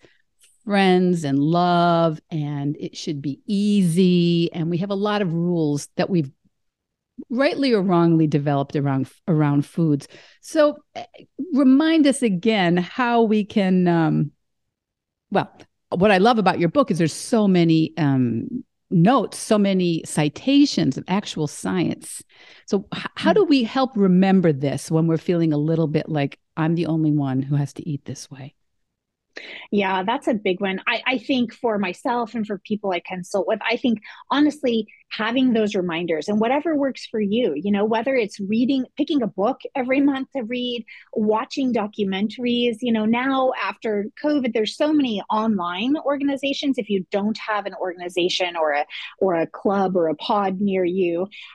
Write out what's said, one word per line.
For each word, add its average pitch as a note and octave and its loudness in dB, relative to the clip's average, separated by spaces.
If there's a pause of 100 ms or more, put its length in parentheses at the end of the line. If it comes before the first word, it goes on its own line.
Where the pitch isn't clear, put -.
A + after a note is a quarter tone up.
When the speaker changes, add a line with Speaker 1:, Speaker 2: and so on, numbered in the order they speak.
(640)
Speaker 1:
friends F#3 2
and C#3 0
love, E3+ 2 (100)
and D3 -4
it - -12
should D3 -8
be C#3+ -8
easy. F3+ 2
And E3+ -4
we F3 -2
have G3 -4
a G3+ -2
lot G#3 -2
of E3+ -2
rules E3 -2
that - -2
we've D#3 0 (1000)
rightly C4+ 0
or G3+ 2
wrongly E3+ 4
developed C#3+ 0
around, C3+ -2 (160)
around D3 2
foods. D3+ -2 (360)
So, D4 2 (180)
eh, - -12 (480)
remind C#4+ 4
us B3+ 2
again F#3+ 2
how A#3 0
we G#3+ 2
can, F#3 2
um, D#3 2 (1040)
well, F#3+ -2 (360)
what G3+ 4
I F#3 6
love A3+ 4
about F3+ 2
your E3+ 2
book C4+ 2
is D#3+ 0
there's E3 2
so G#3+ 0
many, E3 4
um, B2+ 0 (280)
notes, F#3+ 4
so - 0
many F#3 0
citations E3 2
of - -10
actual F#3 -4
science. - -6 (420)
So G3 -4
h-, - -10
how - 0
Speaker 2:
Mm. F4 4
Speaker 1:
do G#4 6
we C#4+ 4
help B3+ -2
remember F#3+ 4
this C#3 -4
when D#3+ 2
we're E3 2
feeling E3 0
a D3 0
little D#3+ 0
bit D3+ -4
like, C#3+ -4 (160)
"I'm D#3+ 0
the E3+ -2
only D#3 0
one C3+ 0
who C#3 -4
has C#3+ -2
to - -12
eat C#3+ -8
this - -14
way"? C3 -20 (1120)
Speaker 2:
Yeah, F#3+ 0
that's A#3 -4
a D4 2
big F#3 -2
one. F#3+ -4
I, A#3 -4
I B3+ -2
think B3 -4
for A3 -2
myself A3+ -4
and A3 -6
for G3+ -8
people G#3 -6
I F3 -2
consult F#3 -6
with, G#3 -2
I A3+ -2
think A#3 -2 (280)
honestly, C4 0 (240)
having A#3+ 0
those G#3+ 0
reminders E3+ -2
and G#3+ 0
whatever D4 0
works C#4 -4
for A3 -6
you, G#3 0
you F#3 -4
know, G3+ 2
whether A3+ -2
it's G#3+ -4
reading, A#3+ 0 (100)
picking D4 0
a G3+ -2
book A3 -2 (140)
every C4 0
month C#4 0
to C4+ -6
read, A#3+ -6 (300)
watching A#3 0
documentaries, A3 -2
you B3 -2
know, G#3+ 0
now C4 0 (100)
after G3+ -4 (160)
covid, C#4+ 0
there's G#3+ -2
so D4+ 2
many A#3+ 0
online G#3+ 0
organizations. C#4 -2
If A3 -6
you G3 -2
don't G#3 -2
have G#3 -4
an F#3 -8
organization F3+ -4
or D#3 0
a, D3 0 (340)
or F#3 2
a D#3+ 0
club G3 -2
or E3 2
a D3+ -2
pod G3 -2
near F#3+ 0
you, F3 -2 (260)